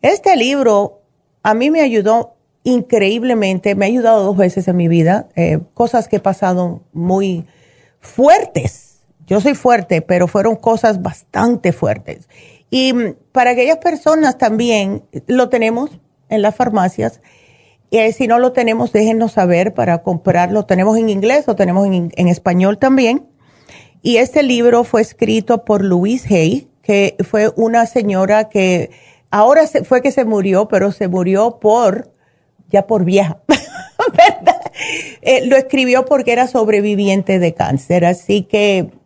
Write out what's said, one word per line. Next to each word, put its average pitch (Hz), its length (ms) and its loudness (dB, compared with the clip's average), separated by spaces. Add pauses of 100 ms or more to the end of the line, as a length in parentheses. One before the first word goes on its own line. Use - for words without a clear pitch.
Este 370 340 2
libro 240 640 0 (400)
a 214 100 0
mí 247 180 0
me 320 100 0
ayudó 226 560 0 (260)
increíblemente, 220 1120 0
me 196 120 0
ha - 20 0
ayudado 226 340 2
dos 190 140 0
veces 185 320 0
en 180 80 0
mi 170 100 0
vida, 170 480 2
eh, 165 240 0 (160)
cosas 240 320 0
que 214 100 -2
he 196 40 -2
pasado 180 640 -2 (100)
muy 180 520 -4 (540)
fuertes. - 1000 0 (260)
Yo 202 140 0
soy 277 140 0
fuerte, 214 460 0
pero 175 280 0
fueron 214 280 -2
cosas 220 460 -2
bastante 190 680 -4
fuertes. - 560 -8 (420)
Y, 262 220 0
mm, 233 220 -4 (180)
para 247 180 2
aquellas 247 280 0
personas 311 600 0
también, 214 640 -2 (240)
lo 247 220 0
tenemos 233 420 -2 (380)
en 214 140 -2
las 214 120 0
farmacias. 202 640 -4 (720)
Eh, 220 220 2
si 240 160 -4
no 233 100 4
lo 247 140 2
tenemos, 233 400 -2
déjennos 220 400 0
saber 185 420 0
para 170 280 -2
comprarlo. 180 640 -2
Tenemos 196 320 0
en 226 120 0
inglés 226 400 0
o 208 80 -2
tenemos 190 300 0
en, 175 300 -2
en 180 120 2
español 185 500 0
también. 262 480 0 (760)
Y - 160 0
este 262 260 2
libro 240 400 2
fue 226 180 0
escrito 214 640 -2
por 202 200 0
Louise 196 500 -2
Hay, 175 340 0 (140)
que 202 340 0 (120)
fue 214 280 0
una 226 300 2
señora 202 640 0
que 185 420 -2 (420)
ahora 269 340 4
se, 262 180 -4
fue 254 180 0
que 269 100 -2
se 262 120 0
murió, 202 440 0
pero 196 240 0
se 196 160 -6
murió 190 520 -2
por, 220 500 0 (600)
ya 196 160 2
por 208 180 0
vieja, 180 400 0
<laughs> - 40 -14 (640)
¿verdad? - 480 2 (640)
Eh, 262 240 0
lo 262 100 4
escribió 254 500 0
porque 254 260 0
era 247 140 2
sobreviviente 202 920 0
de 175 140 0
cáncer, 170 540 -2
así 185 380 -2
que 202 460 0 (160)